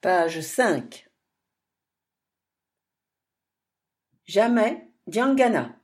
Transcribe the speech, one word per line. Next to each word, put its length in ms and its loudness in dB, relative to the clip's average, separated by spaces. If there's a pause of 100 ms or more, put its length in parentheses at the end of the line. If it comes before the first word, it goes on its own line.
Page 400 0
cinq. 720 -4 (3250)
Jamais 640 0 (180)
Diangana. 760 0